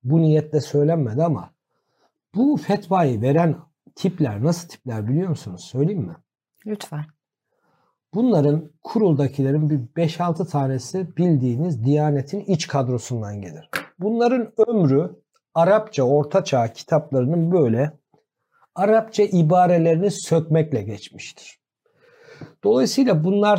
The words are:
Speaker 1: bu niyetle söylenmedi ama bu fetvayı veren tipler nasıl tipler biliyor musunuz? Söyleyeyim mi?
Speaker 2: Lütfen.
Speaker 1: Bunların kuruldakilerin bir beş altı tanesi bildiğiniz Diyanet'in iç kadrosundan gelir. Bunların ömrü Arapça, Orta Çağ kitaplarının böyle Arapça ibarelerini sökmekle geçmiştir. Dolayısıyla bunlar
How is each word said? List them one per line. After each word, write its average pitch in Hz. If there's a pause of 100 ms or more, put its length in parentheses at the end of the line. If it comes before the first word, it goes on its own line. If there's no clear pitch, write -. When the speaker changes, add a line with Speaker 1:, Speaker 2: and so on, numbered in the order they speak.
Speaker 1:
bu 160
niyetle 156
söylenmedi 147
ama 131 (840)
bu 269
fetvayı 170
veren 151 (380)
tipler 131
nasıl 170
tipler 110
biliyor 165
musunuz? 101
Söyleyeyim 156
mi? 85 (500)
Speaker 2:
Lütfen. 208 (1120)
Speaker 1:
Bunların 165 (120)
kuruldakilerin 147
bir 147 (160)
beş 165
altı 175
tanesi 139
bildiğiniz 139
Diyanet'in 147
iç 180
kadrosundan 117
gelir. 80 (280)
Bunların 233 (140)
ömrü 175 (320)
Arapça, 185
Orta 147
Çağ 120
kitaplarının 156
böyle 143 (840)
Arapça 214
ibarelerini 175
sökmekle 156
geçmiştir. - (1040)
Dolayısıyla 220
bunlar 202